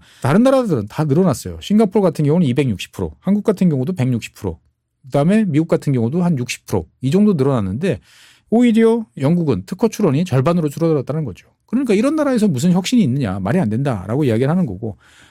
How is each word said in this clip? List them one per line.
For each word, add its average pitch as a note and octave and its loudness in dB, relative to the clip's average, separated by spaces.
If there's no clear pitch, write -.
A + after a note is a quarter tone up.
다른 F3 4
나라들은 A#3+ 0
다 D3 -4
늘어났어요. C3+ 0
싱가포르 G#3+ 2
같은 D#3+ 0
경우는 D#3 2
이백육십 B2 -2
프로, E2+ -8
한국 G3+ -2
같은 F#3+ 2
경우도 C#3+ -2
백육십 B2+ -4
프로, F2 -8
그다음에 E3+ 2
미국 D#3+ 0
같은 D#3 -2
경우도 B2+ -2
한 F3 0
육십 - -8
프로 F2+ -4
이 B2+ -2
정도 G#3 4
늘어났는데 C3 0
오히려 A3+ 4
영국은 C#3+ 0
특허 A3 0
출원이 F3+ 0
절반으로 D#3 0
줄어들었다는 D3+ -2
거죠. G2 -14
그러니까 A#3+ -2
이런 C4 2
나라에서 C4 0
무슨 D3+ 0
혁신이 G3 2
있느냐, A#2 -2
말이 G#2 0
안 C#3+ 0
된다라고 A2+ -2
이야기를 B2 2
하는 F3 0
거고, G#2 -10